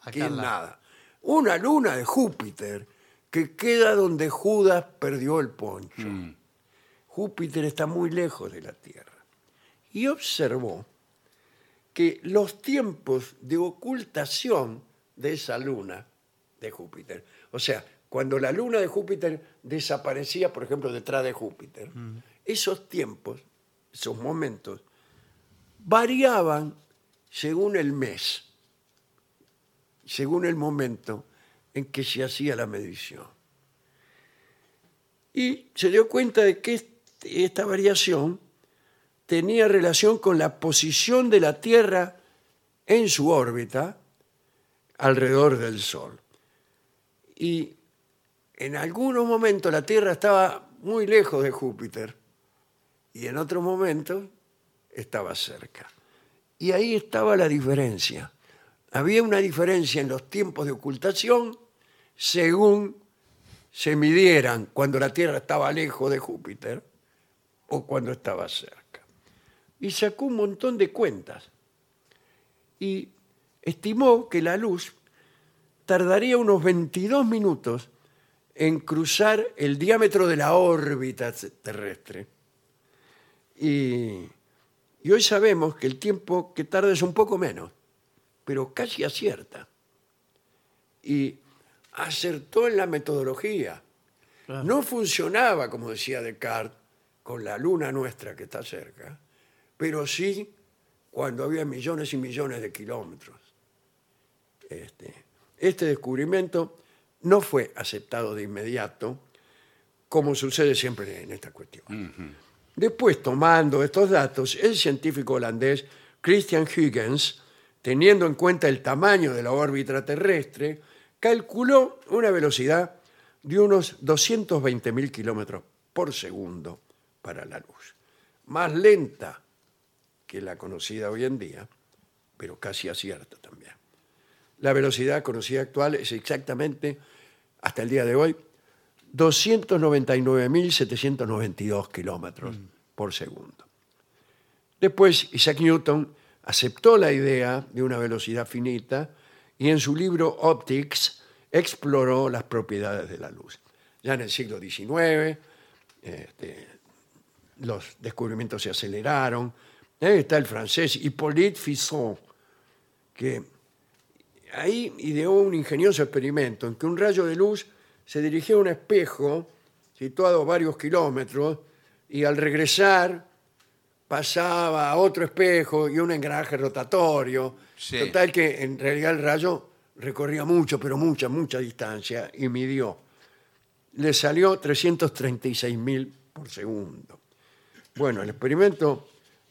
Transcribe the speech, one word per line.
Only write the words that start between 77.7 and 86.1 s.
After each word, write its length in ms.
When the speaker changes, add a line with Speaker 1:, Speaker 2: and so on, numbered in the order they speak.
Speaker 2:
en 260
cruzar 640
el 220
diámetro 480
de 100
la 180
órbita 800
te-, 180
terrestre. 760
Y, 680
y 80
hoy 100
sabemos 560
que 100
el 120
tiempo 560